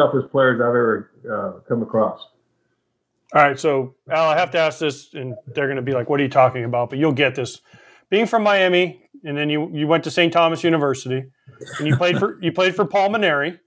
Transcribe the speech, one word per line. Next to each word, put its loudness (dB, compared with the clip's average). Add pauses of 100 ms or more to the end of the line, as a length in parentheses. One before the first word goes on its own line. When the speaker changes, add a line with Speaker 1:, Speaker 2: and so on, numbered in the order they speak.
Speaker 1:
toughest 0
players 2
I've 0
ever, 0 (200)
uh, -6 (160)
come -2
across. -2 (1040)
Speaker 2:
All 6
right, 2
so -2 (140)
Al, 0
I 2
have 0
to 0
ask 0
this, -6
and -10 (140)
they're -4
gonna -4
be -4
like, -2
"What 0
are 2
you 0
talking 2
about?" -2
But -6
you'll 4
get 2
this. -6 (480)
Being 2
from 0
Miami, 2 (220)
and -6
then -2
you, -2
you -2
went 2
to -6
Saint 2
Thomas 2
University, 0 (540)
and -4
you 4
played 2
for, -2
<laughs> -10
you 0
played 0
for 2
Paul 2
Mainieri, 0